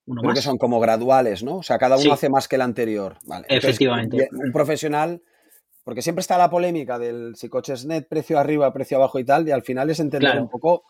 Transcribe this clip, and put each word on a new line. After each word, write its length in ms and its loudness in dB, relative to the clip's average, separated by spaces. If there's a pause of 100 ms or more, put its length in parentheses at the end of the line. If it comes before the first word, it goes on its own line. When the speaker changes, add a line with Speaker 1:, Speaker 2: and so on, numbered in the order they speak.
Speaker 1:
uno 160 -8
Speaker 2:
¿Pero 100 2
que 60 0
Speaker 1:
más. 60 -4
Speaker 2:
son 120 -2
como 240 2
graduales, 600 2
¿no? 160 -6
O 40 -10
sea, 140 -2
cada 200 4
uno 80 4
Speaker 1:
Sí. 60 6
Speaker 2:
hace 200 0
más 180 0
que 80 -2
el 60 2
anterior. 640 -4
Vale. 240 -12
Entonces, 140 2
Speaker 1:
Efectivamente. 520 0
Speaker 2:
bien, 160 2
un 200 -6
profesional, 680 -2 (640)
porque 160 -10
siempre 220 -4
está 160 0
la 100 6
polémica 500 -2
del 380 -8
si 140 -14
coches 340 -8
net, 240 -6
precio 300 0
arriba, 340 4
precio 240 -2
abajo 220 4
y 80 -2
tal, 200 4
y 40 -2
al 120 2
final 280 -2
es 100 -2
entender 300 2
Speaker 1:
Claro. 140 0
Speaker 2:
un 40 -10
poco 420 0